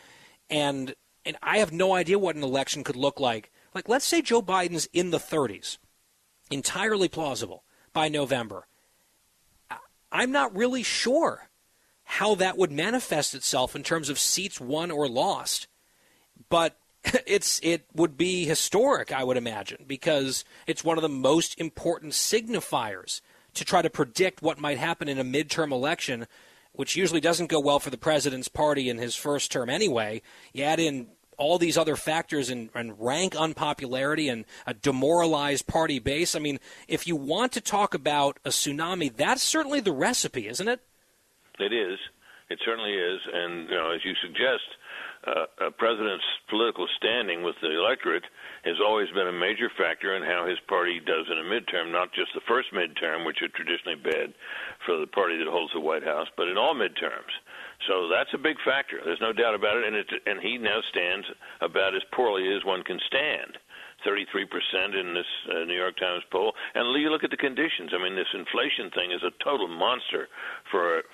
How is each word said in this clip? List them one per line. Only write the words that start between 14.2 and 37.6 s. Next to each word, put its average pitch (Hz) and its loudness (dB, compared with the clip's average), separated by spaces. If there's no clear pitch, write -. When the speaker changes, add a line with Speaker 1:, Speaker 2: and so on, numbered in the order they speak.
Speaker 1:
won 151 -4
or 147 0
lost, 135 0
but 165 4
<laughs> - -14
it's, - 2
it 165 2
would 160 2
be 180 2
historic, 175 4
I 135 0
would 127 2
imagine, 113 -6
because 139 0
it's - -2
one 160 2
of 160 0
the 160 2
most 139 2
important 160 -4
signifiers 156 -2
to - -6
try 175 4
to 160 2
predict 160 0
what 156 0
might 147 -2
happen 160 -2
in 139 -2
a 135 2
midterm 147 0
election, 127 -2
which 139 -2
usually 170 4
doesn't 165 2
go 156 4
well 143 6
for 139 -6
the 127 -8
president's 135 0
party 143 2
in 120 0
his 117 -4
first 143 -2
term 123 -2
anyway. 120 0
You 131 -2
add 156 4
in 139 0
all 160 2
these 165 4
other 156 4
factors 156 -2
and, 120 -6
and 117 -6
rank 151 0
unpopularity 147 0
and 113 -6
a 127 -6
demoralized 143 2
party 160 2
base. 143 0
I 175 -2
mean, 147 -2
if 160 -2
you 170 0
want 165 0
to 226 -2